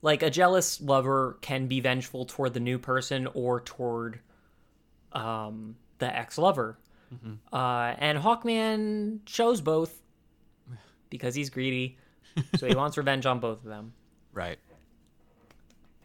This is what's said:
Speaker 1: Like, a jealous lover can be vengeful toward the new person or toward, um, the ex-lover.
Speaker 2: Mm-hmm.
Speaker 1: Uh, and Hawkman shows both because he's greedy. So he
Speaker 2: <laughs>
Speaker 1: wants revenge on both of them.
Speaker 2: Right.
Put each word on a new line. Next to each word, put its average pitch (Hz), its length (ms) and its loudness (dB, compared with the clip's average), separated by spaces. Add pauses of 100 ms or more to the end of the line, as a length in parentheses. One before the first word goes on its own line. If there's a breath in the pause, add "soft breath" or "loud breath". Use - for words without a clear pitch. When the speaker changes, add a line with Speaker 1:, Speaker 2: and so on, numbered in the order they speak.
Speaker 1:
Like, 156 220 4
a 156 60 6
jealous 180 500 4
lover 135 600 2
can 131 260 -2
be 131 120 0
vengeful 127 460 -2
toward 131 280 -2
the 123 60 -2
new 123 200 0
person 127 540 -2
or 123 260 0
toward, 117 580 -6 (920 soft breath)
um, 110 640 -8 (220)
the 127 80 -2 (100)
ex-lover. 123 600 0 (360 soft breath)
Speaker 2:
Mm-hmm. 113 200 -14 (200)
Speaker 1:
Uh, 123 460 0
and 151 200 0
Hawkman 220 1080 0
shows 233 360 2
both 160 360 0 (1080 loud breath)
because 127 260 -6
he's 143 140 -2
greedy. 127 480 -2 (640 soft breath)
So - 100 -2
he 127 60 6
Speaker 2:
<laughs> - 20 2
Speaker 1:
wants 143 220 0
revenge 135 260 0
on 127 160 2
both 113 180 -4
of 123 60 -20
them. 107 300 -14 (400)
Speaker 2:
Right. 87 240 -6 (1500)